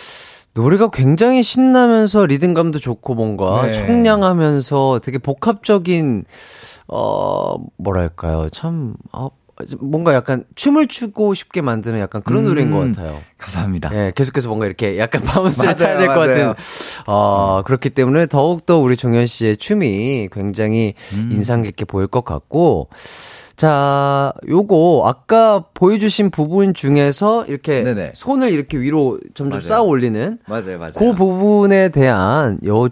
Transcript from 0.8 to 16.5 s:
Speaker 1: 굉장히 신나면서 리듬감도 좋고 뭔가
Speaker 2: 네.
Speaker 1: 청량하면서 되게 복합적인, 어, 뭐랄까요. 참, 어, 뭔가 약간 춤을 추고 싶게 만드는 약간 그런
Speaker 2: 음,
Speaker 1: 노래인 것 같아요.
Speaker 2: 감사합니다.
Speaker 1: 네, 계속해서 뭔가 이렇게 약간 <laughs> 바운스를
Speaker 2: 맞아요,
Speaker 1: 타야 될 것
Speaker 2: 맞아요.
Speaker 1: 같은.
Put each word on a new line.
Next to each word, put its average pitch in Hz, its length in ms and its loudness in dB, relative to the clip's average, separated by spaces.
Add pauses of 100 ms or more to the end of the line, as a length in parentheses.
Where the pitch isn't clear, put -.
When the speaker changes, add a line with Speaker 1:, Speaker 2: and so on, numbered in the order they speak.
Speaker 1:
굉장히 214 540 2
신나면서 233 840 4
리듬감도 160 540 0
좋고 123 340 -6
뭔가 107 520 0
Speaker 2:
네. 110 80 -2
Speaker 1:
청량하면서 151 1300 2
되게 131 140 -6
복합적인, 165 1080 0 (640)
어, 50 680 -4 (220)
뭐랄까요. 85 720 -2
참, 160 440 -6 (180)
어, 127 160 -10 (520)
뭔가 156 340 0
약간 127 300 -2 (100)
춤을 285 320 2
추고 208 480 -4
싶게 - 280 -8
만드는 113 360 -2
약간 104 240 -6
그런 - 220 0
Speaker 2:
음, 214 40 2
Speaker 1:
노래인 151 220 2
것 151 80 0
같아요. 90 400 -4 (200)
Speaker 2:
감사합니다. 90 520 -6
Speaker 1:
네, 101 240 -2
계속해서 131 340 -2
뭔가 107 180 -4
이렇게 98 320 -4
약간 117 240 -2
<laughs> 113 40 -6
바운스를 185 400 0
Speaker 2:
맞아요, 180 120 0
Speaker 1:
타야 156 200 0
될 185 100 4
것 - 60 2 (140)
Speaker 2:
맞아요. 127 200 2
Speaker 1:
같은. 107 60 -4 (520)